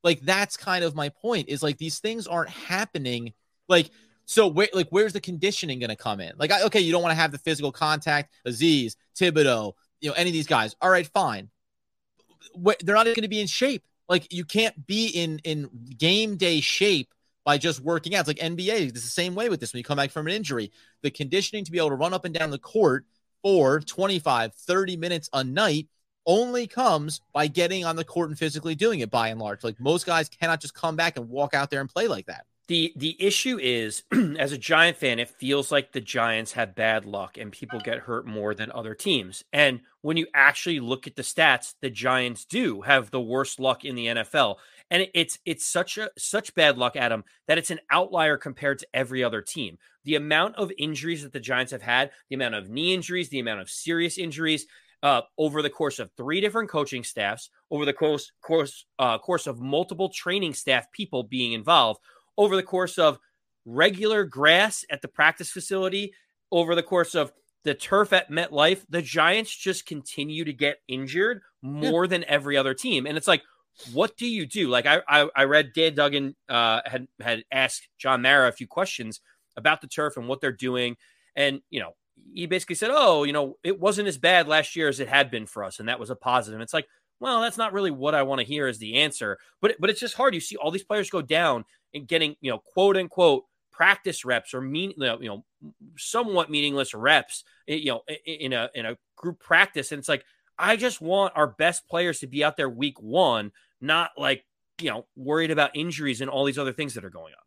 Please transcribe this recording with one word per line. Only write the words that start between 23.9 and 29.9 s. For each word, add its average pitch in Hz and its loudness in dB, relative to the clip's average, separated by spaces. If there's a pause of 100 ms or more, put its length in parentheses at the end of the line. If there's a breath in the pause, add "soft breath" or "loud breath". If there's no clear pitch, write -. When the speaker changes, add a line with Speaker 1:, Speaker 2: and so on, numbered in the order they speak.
Speaker 1:
thirty 185 -2
minutes 165 -4
a 135 0
night 151 0 (380)
only 240 2
comes 170 0 (100)
by 151 2
getting 175 0
on 165 -2
the 165 -4
court 165 -2
and 151 -10
physically 156 -4
doing 196 0
it, 107 -4
by 113 4
and 110 -4
large. 104 -6
Like, 113 -6
most 151 2